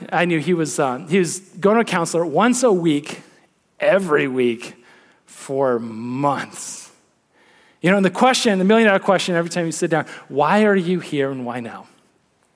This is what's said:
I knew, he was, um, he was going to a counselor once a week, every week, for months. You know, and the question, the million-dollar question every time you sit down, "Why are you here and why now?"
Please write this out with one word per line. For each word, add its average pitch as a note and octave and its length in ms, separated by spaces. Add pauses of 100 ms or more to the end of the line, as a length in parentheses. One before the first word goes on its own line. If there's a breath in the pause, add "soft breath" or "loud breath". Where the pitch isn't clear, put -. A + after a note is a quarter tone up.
(120)
I F3 140
knew, E3 140
he E3 160
was, D#3+ 240
um, C3 280
he F#3 120
was E3+ 200
going G3 360
to A#3 60
a A3 40
counselor E3+ 400
once G#3+ 380
a A#3+ 80
week, D#3+ 500 (580 loud breath)
every D3+ 480
week, B2 480 (500 soft breath)
for C3+ 540
months. A#2 1120 (920 soft breath)
You F3 100
know, G3+ 60
and G3 80
the F3 60
question, A#3+ 480
the F#3 60
million-dollar G#3+ 340
question F#3 360
every E3+ 140
time E3+ 160
you D#3+ 60
sit E3 180
down, D#3 160 (240 loud breath)
"Why D#3 360
are G3+ 100
you F3+ 240
here C#3 320
and C3 140
why A#2+ 140
now?" A2+ 280 (680)